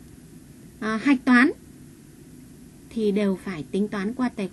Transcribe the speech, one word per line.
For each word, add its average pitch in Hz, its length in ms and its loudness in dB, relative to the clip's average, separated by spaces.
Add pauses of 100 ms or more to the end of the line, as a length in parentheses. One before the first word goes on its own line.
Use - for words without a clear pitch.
(800)
à, 220 220 -4
hạch 269 220 2
toán 254 260 6 (1400)
thì 214 220 0
đều 196 320 0
phải 175 260 -8
tính 202 180 0
toán 208 260 -4
qua 254 140 -2
tài 196 240 -6